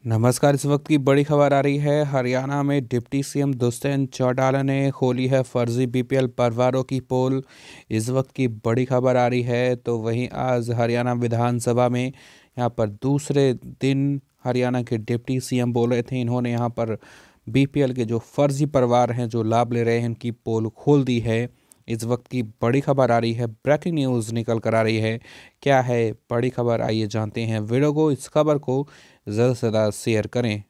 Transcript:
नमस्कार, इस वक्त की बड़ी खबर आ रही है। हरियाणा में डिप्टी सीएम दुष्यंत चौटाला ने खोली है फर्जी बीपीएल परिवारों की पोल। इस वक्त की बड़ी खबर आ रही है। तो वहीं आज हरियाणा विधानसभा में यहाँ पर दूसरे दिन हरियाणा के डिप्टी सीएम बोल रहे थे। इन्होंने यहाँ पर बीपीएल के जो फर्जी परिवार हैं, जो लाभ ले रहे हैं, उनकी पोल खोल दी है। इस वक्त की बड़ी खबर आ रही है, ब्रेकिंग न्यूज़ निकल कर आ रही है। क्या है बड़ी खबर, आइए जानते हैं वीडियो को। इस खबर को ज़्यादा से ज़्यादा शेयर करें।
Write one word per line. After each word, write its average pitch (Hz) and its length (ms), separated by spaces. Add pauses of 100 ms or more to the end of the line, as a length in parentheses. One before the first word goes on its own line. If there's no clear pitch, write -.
नमस्कार, 123 480
इस 139 100
वक्त 143 220
की 156 100
बड़ी 139 260
खबर 143 300
आ 139 60
रही 143 180
है। 147 260
हरियाणा 135 600
में 143 240
डिप्टी 123 360
सीएम 143 300
दुष्यंत 131 580
चौटाला 131 500
ने 135 300
खोली 127 360
है 131 160
फर्जी 120 440
बीपीएल 127 400 (100)
परिवारों 123 460
की 131 180
पोल। 131 400 (480)
इस 113 200
वक्त 131 220
की 131 160
बड़ी 117 380
खबर 127 320
आ 123 100
रही 123 140
है। 123 340
तो 120 220
वहीं 113 320
आज 123 420
हरियाणा 120 440
विधानसभा 120 760
में 123 160
यहाँ - 640
पर 110 200 (120)
दूसरे 139 540
दिन 139 640 (240)
हरियाणा 123 400
के 117 160
डिप्टी 120 420
सीएम 123 320
बोल 120 160
रहे 120 140
थे। 127 180
इन्होंने 120 300
यहाँ 120 180
पर 113 280 (500)
बीपीएल 135 460
के 123 120
जो 113 140
फर्जी 143 480
परिवार 123 440
हैं, 120 180
जो 113 140
लाभ 120 300
ले 120 100
रहे 117 160
हैं, 120 80
उनकी 117 260
पोल 113 440
खोल 143 260
दी 123 180
है। 117 260 (400)
इस 113 160
वक्त 120 240
की 123 140 (200)
बड़ी 123 200
खबर 135 300
आ 117 60
रही 117 160
है, 120 140
ब्रेकिंग 147 480
न्यूज़ 123 380
निकल 117 260
कर 110 160
आ 113 60
रही 110 160
है। 110 220 (440)
क्या 139 180
है 120 300 (180)
बड़ी 120 200
खबर, 120 320
आइए 110 260
जानते 110 360
हैं 110 160
वीडियो 127 340
को। 156 180
इस - 160
खबर 151 320
को 139 280 (400)
ज़्यादा 117 260
से 117 60
ज़्यादा 110 320
शेयर 107 360
करें। 110 420